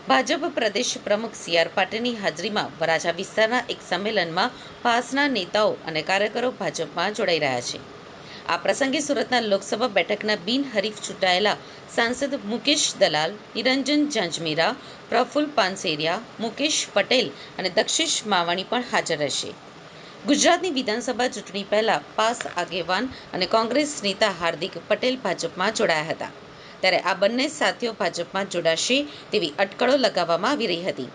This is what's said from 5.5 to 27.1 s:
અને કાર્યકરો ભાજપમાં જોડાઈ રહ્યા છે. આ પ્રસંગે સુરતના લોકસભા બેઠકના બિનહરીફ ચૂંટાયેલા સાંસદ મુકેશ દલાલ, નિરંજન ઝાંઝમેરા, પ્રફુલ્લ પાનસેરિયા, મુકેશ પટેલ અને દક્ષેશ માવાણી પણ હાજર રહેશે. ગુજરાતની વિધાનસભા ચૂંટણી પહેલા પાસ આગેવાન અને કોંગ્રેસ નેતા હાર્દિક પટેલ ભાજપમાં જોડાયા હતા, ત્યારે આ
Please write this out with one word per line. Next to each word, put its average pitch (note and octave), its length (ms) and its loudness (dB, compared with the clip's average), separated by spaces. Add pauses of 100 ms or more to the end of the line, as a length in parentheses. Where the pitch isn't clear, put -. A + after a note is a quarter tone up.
અને D#3+ 260 -4
કાર્યકરો G#3+ 460 0
ભાજપમાં E3+ 640 -4
જોડાઈ E3+ 280 2
રહ્યા B2 240 -2
છે. - 100 -10 (680)
આ E3+ 140 0
પ્રસંગે C4 420 0
સુરતના B3 420 0
લોકસભા G#3 500 0
બેઠકના G#3 480 0
બિનહરીફ A3 580 -2
ચૂંટાયેલા F#3 580 2 (300)
સાંસદ B3 440 0 (120)
મુકેશ A#3+ 420 2 (100)
દલાલ, E3 360 4 (180)
નિરંજન C4+ 580 2
ઝાંઝમેરા, E3 680 0 (280)
પ્રફુલ્લ B3+ 460 2
પાનસેરિયા, F#3 720 0 (160)
મુકેશ C4 400 -2 (100)
પટેલ G#3 400 2 (260)
અને F#3 160 -4
દક્ષેશ B3+ 460 0 (100)
માવાણી F3+ 440 2
પણ A#3+ 180 -2
હાજર E3 320 0
રહેશે. - 300 -2 (720)
ગુજરાતની E4 500 4
વિધાનસભા A#3+ 560 -2
ચૂંટણી G3+ 400 -8
પહેલા G#3 300 4 (160)
પાસ A3+ 260 0 (140)
આગેવાન F3+ 560 -2 (200)
અને F#3 180 -2
કોંગ્રેસ A#3+ 540 2
નેતા G3+ 380 2
હાર્દિક E3+ 480 -2
પટેલ B3+ 320 2
ભાજપમાં F#3 580 -2
જોડાયા E3 320 2
હતા, - 220 -6 (460)
ત્યારે F3+ 260 4
આ F3+ 140 2